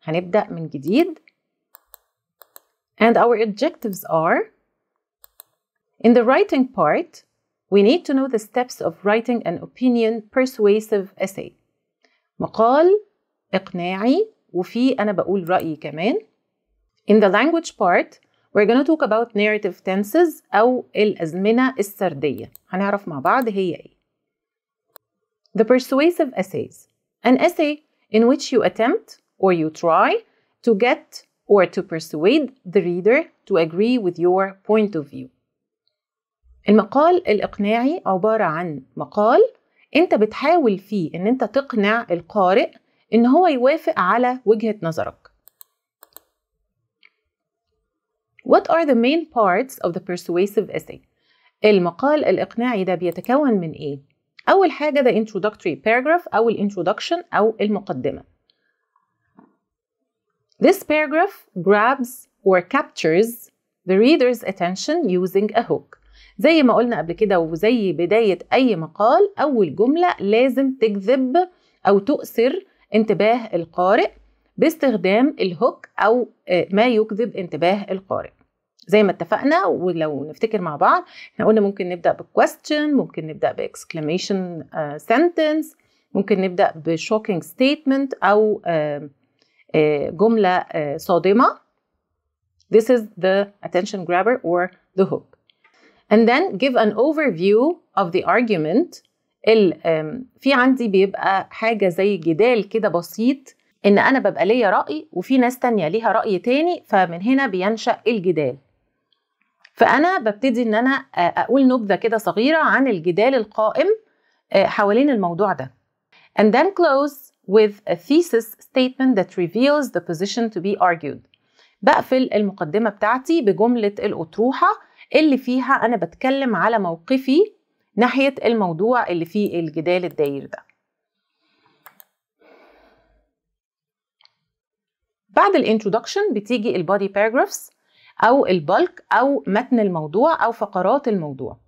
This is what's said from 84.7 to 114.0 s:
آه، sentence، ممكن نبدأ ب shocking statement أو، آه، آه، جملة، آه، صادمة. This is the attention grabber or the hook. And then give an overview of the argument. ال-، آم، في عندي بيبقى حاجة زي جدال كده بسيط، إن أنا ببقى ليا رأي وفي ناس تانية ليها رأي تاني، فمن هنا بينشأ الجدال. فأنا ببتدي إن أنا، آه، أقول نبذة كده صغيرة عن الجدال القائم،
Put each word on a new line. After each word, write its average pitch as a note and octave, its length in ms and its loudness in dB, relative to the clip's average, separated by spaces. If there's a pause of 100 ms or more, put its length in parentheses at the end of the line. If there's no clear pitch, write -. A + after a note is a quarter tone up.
آه، D3+ 220 -8
sentence، D#4 800 -2 (380)
ممكن G3 280 -2
نبدأ F#3 340 0
ب D#3+ 200 -4
shocking G#3+ 480 -4
statement C4+ 640 -2 (140)
أو، G#3 420 2
آه، D3+ 440 -4 (680)
آه، D3+ 340 2
جملة، G#3 400 2
آه، D#3 480 -4
صادمة. G3 600 2 (1160)
This A3 80 6
is A#3+ 180 2
the G3 460 -2 (180)
attention F3+ 400 -4
grabber F#3+ 380 0
or F3 260 -2 (320)
the F#3+ 40 4
hook. - 320 -10 (760)
And A3+ 160 6
then C#4 280 0
give B3+ 180 0
an A3 180 2
overview A#3+ 840 0 (220)
of F#3 140 -2
the F3+ 140 -2
argument. G#3 800 0 (440)
ال-، G#3 400 2
آم، D#3 380 -4 (140)
في C4+ 140 0
عندي B3+ 340 2
بيبقى F#3+ 640 0
حاجة A3 360 -2
زي G3 300 0
جدال F#3+ 520 0
كده G#3+ 200 -2
بسيط، G#3+ 480 -2 (480)
إن G3+ 140 6
أنا C4 200 2
ببقى F#3+ 260 0
ليا A3 240 2
رأي D4+ 420 -2
وفي B3+ 260 -2
ناس B3 220 0
تانية G#3+ 280 0
ليها A3 240 -2
رأي G3 280 0
تاني، D4+ 480 -2
فمن F3+ 340 0
هنا C4+ 260 0
بينشأ G#3 600 -2
الجدال. E3 500 -2 (1160)
فأنا D#4+ 460 2
ببتدي A3 420 -2
إن A3 140 0
أنا، C4 300 0 (100)
آه، - 40 -6
أقول C4 480 2
نبذة A3 280 0
كده A3 220 -2
صغيرة A3 400 0
عن C4 300 2
الجدال F#3+ 480 0
القائم، A3 520 -2 (680)